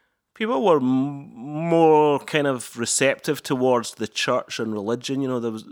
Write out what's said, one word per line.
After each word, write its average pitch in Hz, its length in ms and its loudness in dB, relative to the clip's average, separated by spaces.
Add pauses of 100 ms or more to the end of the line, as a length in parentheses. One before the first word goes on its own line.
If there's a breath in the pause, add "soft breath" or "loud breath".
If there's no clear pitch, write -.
(360 soft breath)
people 240 280 -2
were 175 140 4
m-, 135 580 -2
more 151 840 4
kind 147 280 -2
of 127 300 -4
receptive 131 640 0
towards 127 540 0
the 110 120 -6
church - 520 -4
and 110 120 -4
religion. 120 500 -4
You 135 60 -2
know, 127 120 -4
there 117 120 -4
was, 110 200 -12